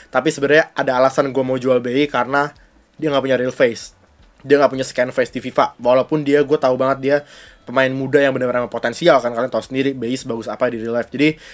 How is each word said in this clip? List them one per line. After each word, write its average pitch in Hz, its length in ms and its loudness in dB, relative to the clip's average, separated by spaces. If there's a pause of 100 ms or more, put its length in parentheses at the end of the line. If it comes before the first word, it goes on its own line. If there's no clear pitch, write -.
(100)
Tapi 131 240 0
sebenarnya 139 400 2
ada 127 240 -2
alasan 131 320 2
gue 127 160 -2
mau 131 80 -2
jual 127 240 2
Bailly, 127 320 -2
karena 139 400 0 (480)
dia 147 160 -2
nggak 135 80 2
punya 131 160 2
real 123 160 -4
face, 120 400 -2 (500)
dia 139 160 4
nggak 131 140 2
punya 131 100 -4
scan 127 300 -2
face 123 180 -2
di 127 80 -8
fifa. 127 400 -2
Walaupun 127 460 2
dia, 143 180 4
gue 143 160 0
tahu 127 160 2
banget 131 240 0
dia 135 160 0 (480)
pemain 131 240 0
muda 135 320 0
yang 135 160 2
benar-benar 123 320 -2
potensial 123 560 2
kan, 120 80 -2
kalian 120 160 -2
tahu 110 160 -4
sendiri 135 320 -4
Bailly 123 240 -4
sebagus 113 320 -8
apa 123 160 -2
di 117 140 -8
real 117 100 -6
life. 117 160 -4
Jadi, 151 300 0 (160)